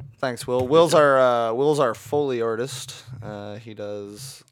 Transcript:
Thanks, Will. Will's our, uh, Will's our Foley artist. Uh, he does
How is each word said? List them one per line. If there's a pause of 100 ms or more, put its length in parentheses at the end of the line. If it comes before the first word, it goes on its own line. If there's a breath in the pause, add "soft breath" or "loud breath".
(180)
Thanks,
Will.
Will's
our,
uh,
Will's
our
Foley
artist. (180)
Uh,
he
does